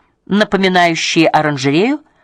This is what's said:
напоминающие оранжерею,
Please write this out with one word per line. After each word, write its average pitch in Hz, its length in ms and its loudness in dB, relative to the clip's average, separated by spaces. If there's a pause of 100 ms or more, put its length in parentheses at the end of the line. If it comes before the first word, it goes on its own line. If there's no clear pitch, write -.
(260)
напоминающие 185 1040 0
оранжерею, 151 760 0 (220)